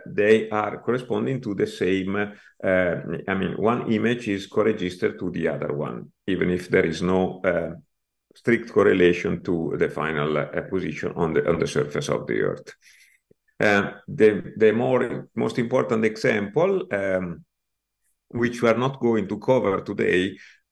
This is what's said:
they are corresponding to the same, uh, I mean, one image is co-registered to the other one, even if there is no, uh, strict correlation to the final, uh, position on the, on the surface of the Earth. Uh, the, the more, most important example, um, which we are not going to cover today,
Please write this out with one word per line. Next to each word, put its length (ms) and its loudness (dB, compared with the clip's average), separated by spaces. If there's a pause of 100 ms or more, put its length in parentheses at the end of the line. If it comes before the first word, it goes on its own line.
they 420 4
are 300 -2
corresponding 640 -4
to 120 -4
the 120 0
same, 500 -2
uh, 760 -2 (340)
I 60 -2
mean, 240 -2
one 340 0
image 360 0
is 180 -4
co-registered 720 -2
to 120 -6
the 180 -2
other 260 -4
one, 380 -8 (140)
even 220 0
if 220 -2
there 160 4
is 160 -4
no, 420 0
uh, 280 0 (640)
strict 380 0
correlation 720 4
to 340 -2
the 140 0
final, 480 -2
uh, 80 -2 (240)
position 440 -4
on 200 0
the, 120 2
on 120 2
the 80 0
surface 420 -2
of 180 -2
the 140 -2
Earth. 340 -4 (840)
Uh, 340 2 (140)
the, 500 2
the 160 6
more, 640 -2
most 240 -2
important 460 0
example, 840 0
um, 520 -2 (840)
which 320 -2
we 80 4
are 80 4
not 240 -2
going 280 2
to 100 -6
cover 420 2
today, 560 0 (360)